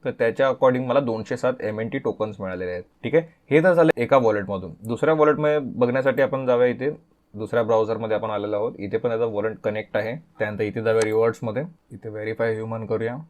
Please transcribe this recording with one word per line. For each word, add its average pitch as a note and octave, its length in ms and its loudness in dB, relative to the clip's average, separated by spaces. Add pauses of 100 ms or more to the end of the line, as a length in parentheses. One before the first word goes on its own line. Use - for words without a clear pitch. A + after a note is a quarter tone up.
तर - 60 -2
त्याच्या C#3 400 2
according B2+ 360 2
मला B2+ 140 4
दोनशे A2+ 360 -4
सात B2+ 240 0
एमएनटी A2 380 -4
टोकन्स G#2+ 420 -4
मिळालेले F#2 300 -6
आहेत. F2+ 120 -6 (220)
ठीक A#2+ 100 -4
आहे, E3 100 4 (260)
हे D3+ 120 6
तर F3+ 100 6
झालं E3 280 4
एका - 160 4
वॉलेटमधून. G2+ 540 0 (160)
दुसऱ्या C#3+ 280 2
वॉलेटमध्ये D3+ 440 2
बघण्यासाठी C3 640 0
आपण C3 240 -2
जाऊया, B2 200 4
इथे B2+ 240 -2 (440)
दुसऱ्या G#2+ 280 -2
ब्राउझरमध्ये A2 540 0
आपण A2 140 -4
आलेलो G#2 260 -2
आहोत. A2 220 -2
इथे G2+ 180 -6
पण A#2 140 0
याचा A#2 140 0
वॉलेट G#2+ 400 -2
कनेक्ट G#2+ 320 -4
आहे. A2 200 -4 (220)
त्यानंतर G#2+ 240 -4
इथे G#2+ 200 -4
जाऊया A2+ 220 2
रिवॉर्ड्समध्ये, A2 580 0 (300)
इथे A2+ 160 -14
व्हेरीफाय A2 460 -4
ह्युमन A2 320 -8
करूया. A2+ 300 -2 (140)